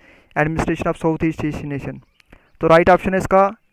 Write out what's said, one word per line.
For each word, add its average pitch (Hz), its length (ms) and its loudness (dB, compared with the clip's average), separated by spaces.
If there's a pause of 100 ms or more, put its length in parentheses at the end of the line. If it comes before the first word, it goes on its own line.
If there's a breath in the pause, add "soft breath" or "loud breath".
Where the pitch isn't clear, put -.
(360 soft breath)
Administration 160 580 -2
of - 120 -10
South 160 260 -2
East 160 200 -8
Asian 143 260 -10
Nation। 135 220 -12 (600 soft breath)
तो 160 60 0
राइट 170 220 6
ऑप्शन 185 240 2
है 190 40 0
इसका 190 240 2 (320)